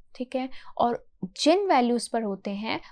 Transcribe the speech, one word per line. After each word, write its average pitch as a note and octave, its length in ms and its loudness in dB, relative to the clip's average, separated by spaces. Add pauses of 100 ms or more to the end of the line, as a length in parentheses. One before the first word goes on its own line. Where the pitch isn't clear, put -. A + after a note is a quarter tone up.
(160)
ठीक B3+ 200 -6
है। C4 120 -4 (300)
और - 260 0 (380)
जिन F#4+ 260 4
वैल्यूज A#3+ 400 2
पर A3+ 140 -2
होते G3+ 280 -6
हैं A3 300 -4 (120)